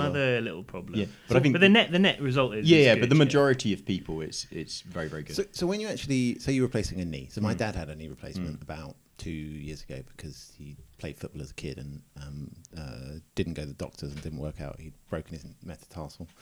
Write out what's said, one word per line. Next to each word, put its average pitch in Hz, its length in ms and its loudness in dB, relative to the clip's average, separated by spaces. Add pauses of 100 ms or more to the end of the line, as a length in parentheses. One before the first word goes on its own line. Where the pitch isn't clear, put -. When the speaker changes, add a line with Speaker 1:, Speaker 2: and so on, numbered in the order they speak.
Speaker 1:
another 143 180 0
Speaker 2:
other 123 220 2
little 95 220 -6
problem. 90 360 -6
Speaker 3:
Yeah, 98 60 2 (240)
but 117 80 6
I - 20 6
Speaker 2:
So, 135 40 6
Speaker 3:
think 139 100 6
Speaker 2:
but 175 80 4
the 190 80 10
net, 208 220 6
the 175 80 2
net 185 220 4
result 131 340 2
is 110 140 2
Speaker 3:
Yeah, 165 100 10
Speaker 2:
it's 139 60 10
Speaker 3:
yeah, 117 100 10
Speaker 2:
good, 98 60 4
Speaker 3:
but 117 80 4
the 143 60 6
Speaker 2:
yeah. 151 80 10
Speaker 3:
majority 135 500 4
of - 120 -6
people, 85 360 -2
it's, - 300 -8
it's 80 300 -10
very, 87 260 -8
very 76 160 -8
good. 78 140 -12
Speaker 1:
So, 196 160 -2
so 175 140 -4
when 208 120 -2
you 214 80 -6
actually, 127 520 -2
say - 120 -4
you're 131 140 2
replacing 98 340 -2
a 87 60 -4
knee. 69 260 -8
So - 80 -8
my 104 140 0
Speaker 3:
Mm. 90 60 -6
Speaker 1:
dad 104 160 -2
had 80 140 -6
a 76 60 -10
knee 78 140 -12
replacement 76 500 -10
Speaker 3:
Mm. - 40 -16
Speaker 1:
about 78 340 -12 (200)
two 85 140 -10
years 76 520 -10
ago 65 200 -12 (120)
because - 440 -16
he 73 160 -16 (240)
played 73 180 -10
football - 240 -12
as 69 80 -12
a - 60 -16
kid 71 240 -10
and, 71 220 -12 (200)
um, 71 300 -12 (260)
uh, 67 360 -12 (220)
didn't 85 180 -2
go 73 100 -8
to 73 60 -10
the 71 40 -12
doctors 71 380 -10
and 73 100 -12
didn't 78 180 -8
work 76 220 -8
out. - 180 -10
He'd 78 140 -16 (160)
broken 82 240 -8
his 76 120 -14 (180)
metatarsal. 78 640 -14 (140)